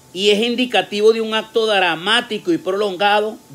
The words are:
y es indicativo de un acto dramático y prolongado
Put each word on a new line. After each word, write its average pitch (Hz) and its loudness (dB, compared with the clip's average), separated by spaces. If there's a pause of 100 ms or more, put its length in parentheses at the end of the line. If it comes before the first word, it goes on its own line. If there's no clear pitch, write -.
(120)
y 196 2
es 208 4
indicativo 233 2
de 226 0
un 220 -4
acto 220 -2
dramático 196 0
y 160 0
prolongado 202 0 (180)